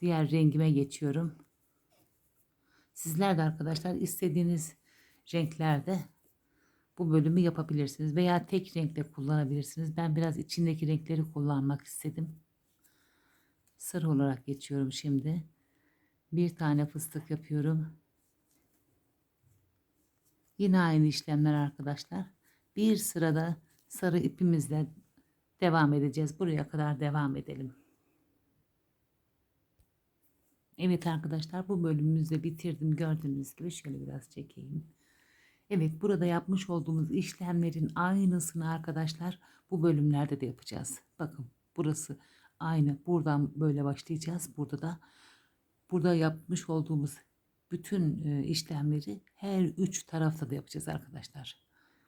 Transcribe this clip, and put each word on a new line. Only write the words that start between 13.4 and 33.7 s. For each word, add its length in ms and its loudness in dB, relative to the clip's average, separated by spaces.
Sarı 320 -2
olarak 360 2
geçiyorum 460 -4
şimdi. 520 -2
Bir 240 0
tane 300 2
fıstık 460 -8
yapıyorum. 560 -2
Yine 220 6
aynı 280 6
işlemler 460 2
arkadaşlar. 720 -4
Bir 220 4
sırada 600 0
sarı 320 0
ipimizle 680 2
devam 320 6
edeceğiz. 460 0
Buraya 300 -2
kadar 300 -2
devam 360 0
edelim. 400 -10
Evet 300 2
arkadaşlar, 600 -4
bu 160 -2
bölümümüzü 520 2
de 80 -2
bitirdim. 520 -2
Gördüğünüz 600 -2
gibi 160 -8